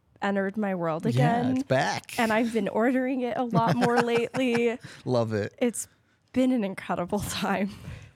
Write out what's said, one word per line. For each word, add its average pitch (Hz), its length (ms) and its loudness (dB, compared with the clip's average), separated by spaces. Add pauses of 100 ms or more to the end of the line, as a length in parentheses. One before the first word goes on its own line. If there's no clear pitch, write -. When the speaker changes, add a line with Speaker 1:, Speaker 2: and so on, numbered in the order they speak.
(200)
Speaker 1:
entered 196 360 0
my 202 180 -2
world 165 320 -2
Speaker 2:
Yeah, 135 320 4
Speaker 1:
again. 254 200 0
Speaker 2:
it's 262 40 -2
back. 160 560 -2
Speaker 1:
And 226 140 2
I've 226 200 2
been 208 160 0
ordering 254 520 0
it 240 160 -4
a 254 80 0
lot 226 320 2
more 240 220 2
Speaker 2:
<laughs> 233 40 2
Speaker 1:
lately. 233 760 0 (280)
Speaker 2:
Love 117 300 0
it. 104 240 -2
Speaker 1:
It's - 280 -2 (460)
been 254 180 2
an 240 140 2
incredible 190 560 -4
time. 196 500 -2 (460)